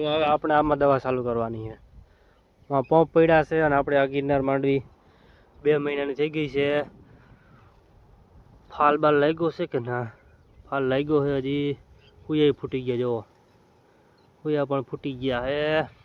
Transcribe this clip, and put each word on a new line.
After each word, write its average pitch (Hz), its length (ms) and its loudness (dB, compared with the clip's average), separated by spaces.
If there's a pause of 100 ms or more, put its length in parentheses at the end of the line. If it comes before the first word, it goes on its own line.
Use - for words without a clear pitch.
હવે 151 220 0
આપણે 151 280 2
આમાં 147 240 2
દવા 139 200 4
ચાલુ 127 240 -2
કરવાની 117 440 -4
છે. 110 100 -14 (920)
આમાં 135 180 0
પંપ 160 260 4
પડ્યા 165 320 6
છે 160 180 -2
અને 147 120 2
આપણે 143 220 2
આ 135 160 2
ગિરનાર 139 300 0
માંડવી 139 380 0 (760)
બે 143 200 0
મહિનાની 143 420 -4
થઈ 151 160 -2
ગઈ 151 140 -4
છે. 139 180 0 (2000)
ફાલ 147 260 2
બાલ 151 220 2
લાગ્યો 160 320 0
છે 175 160 -8
કે 139 120 -6
ના? 123 260 -6 (600)
ફાલ 139 240 -4
લાગ્યો 143 340 0
છે 143 140 -2
હજી. 143 340 -2 (480)
કુયા 151 400 2
ફૂટી 131 240 -8
ગયા, 123 180 -2
જુઓ, 120 200 -2 (1200)
કુયા 147 260 -2
પણ 139 140 -2
ફૂટી 139 340 -8
ગયા 123 300 -4
છે. 151 400 -2 (180)